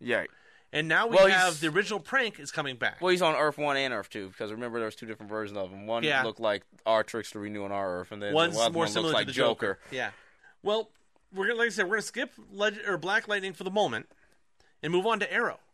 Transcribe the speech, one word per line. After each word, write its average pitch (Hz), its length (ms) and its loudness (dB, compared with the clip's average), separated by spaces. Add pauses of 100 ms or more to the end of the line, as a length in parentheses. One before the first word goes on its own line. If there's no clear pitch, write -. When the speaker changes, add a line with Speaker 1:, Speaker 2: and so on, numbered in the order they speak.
Speaker 1:
Yeah. 113 240 0 (480)
Speaker 2:
And 156 160 -2
now 180 180 2
we 226 100 4
Speaker 1:
Well, 190 120 10
Speaker 2:
have 185 220 6
Speaker 1:
he's 151 100 -4
Speaker 2:
the 160 80 0
original 190 320 0
Prank 233 400 -2
is 139 100 -14
coming 139 260 -4
back. 113 240 -2
Speaker 1:
Well, 180 100 4
he's 180 120 4
on 156 140 4
Earth 147 220 2
one 147 180 2
and 135 180 0
Earth 101 160 -6
two 98 180 -8
because 104 220 -8
remember 117 300 -6
there 110 60 -2
was 107 100 -8
two 117 100 -16
different 107 240 -12
versions 107 260 -6
of 95 140 -4
him. 98 160 -14
One 117 160 -2
Speaker 2:
Yeah. 143 220 2
Speaker 1:
looked 113 160 -6
like 104 240 0 (200)
our 110 200 4
Trickster 110 360 -8
we 104 100 -8
knew 104 140 -8
on 98 60 -6
our 95 300 -4
Earth, 90 100 -10
and 104 100 -12
then 104 140 -4
Speaker 2:
One's 170 220 4
Speaker 1:
the 113 60 4
other 117 100 4
Speaker 2:
more 170 120 0
Speaker 1:
one - 60 -2
Speaker 2:
similar 160 200 0
Speaker 1:
looks - 20 0
Speaker 2:
to - 60 2
Speaker 1:
like - 100 0
Speaker 2:
the 135 40 -6
Joker. 117 420 2
Speaker 1:
Joker. - 40 -20 (160)
Speaker 2:
Yeah. 120 160 -6 (540)
Well, 214 260 -2 (420)
we're 196 140 -2
gonna, 226 140 0
like 233 60 4
I 226 40 2
said, 196 140 0
we're 175 120 -2
gonna 202 60 -2
skip 254 300 -6 (200)
Leg-, 208 360 0
or 180 100 0
Black 196 300 -2
Lightning 190 240 -2
for 180 100 -12
the 185 80 -4
moment 180 380 0 (760)
and 156 100 -4
move 185 140 2
on 220 140 2
to 175 120 -4
Arrow. 214 280 -2 (140)